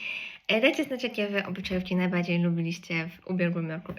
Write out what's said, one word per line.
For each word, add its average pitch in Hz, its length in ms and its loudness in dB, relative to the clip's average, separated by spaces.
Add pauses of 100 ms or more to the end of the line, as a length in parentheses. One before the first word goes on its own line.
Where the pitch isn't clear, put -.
(480)
E, 220 120 4
dajcie 311 240 4
znać, 254 180 -4
jakie 220 260 -2
wy 196 180 -2
obyczajówki 185 500 -2
najbardziej 175 420 2
lubiliście 170 680 0
w - 220 -14
ubiegłym 170 400 0
roku 160 280 -8